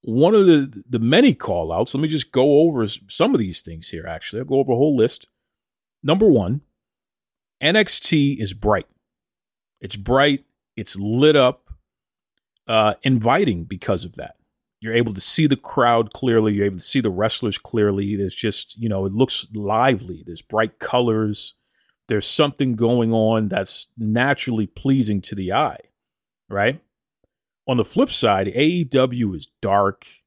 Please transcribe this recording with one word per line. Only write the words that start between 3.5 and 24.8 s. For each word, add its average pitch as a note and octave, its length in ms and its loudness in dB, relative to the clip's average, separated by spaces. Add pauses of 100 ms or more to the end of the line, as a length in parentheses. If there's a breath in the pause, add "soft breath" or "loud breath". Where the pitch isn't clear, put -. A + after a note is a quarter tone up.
things E2 260 -14
here, E2 160 -12
actually. E2+ 340 -10
I'll C3 60 -8
go C3+ 140 0
over C3 140 0
a - 20 2
whole C#3+ 200 2
list. - 340 0 (720)
Number G3 240 2
one, A#2+ 340 2 (1000)
N E3 160 2
X - 240 2
T C#3+ 400 0
is G2+ 140 -6
bright. G#2 340 -2 (920)
It's G2+ 140 -10
bright. C3+ 500 2 (300)
It's G#2 200 -10
lit A#2+ 400 4
up, B2+ 360 2 (960)
uh, G#2+ 340 2
inviting B2 640 2
because - 420 -4
of - 100 -16
that. - 200 -14 (440)
You're A2 160 -8
able A#2+ 180 2
to F#2+ 80 -8
see - 260 0
the C#3 80 2
crowd A#2+ 560 0
clearly. A2 420 0
You're G2+ 120 0
able F#2+ 120 -4
to E2+ 60 -12
see - 160 -2
the A#2 100 0
wrestlers G#2 480 -2
clearly. G2+ 600 -2
There's G2 180 -4
just, - 420 -6
you A#2 120 -4
know, G2 160 -2
it G2 80 -4
looks - 400 -2
lively. G#2 720 -2
There's E2+ 160 -16
bright A2 380 -4
colors. A2 720 -2 (560)
There's G#2+ 180 -2
something C#3+ 480 0
going A#2 380 0
on A2 340 2
that's F#2+ 400 -6 (100)
naturally A#2 680 -2
pleasing A2+ 540 -2